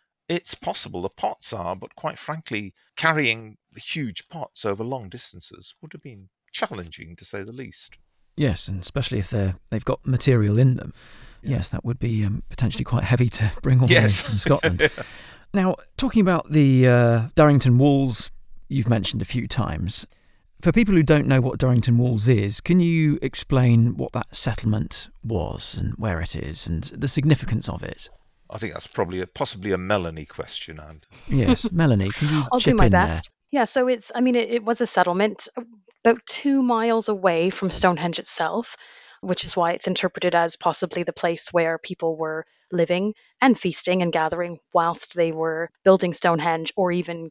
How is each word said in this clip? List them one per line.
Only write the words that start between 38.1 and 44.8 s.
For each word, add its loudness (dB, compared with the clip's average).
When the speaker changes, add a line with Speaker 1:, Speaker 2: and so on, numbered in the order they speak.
Speaker 3:
itself, -6
which -4
is -6
why 2
it's -6
interpreted -2
as 2
possibly -4
the -4
place -6
where 0
people -6
were -6
living 0
and 4
feasting -2
and 0
gathering -2
whilst 0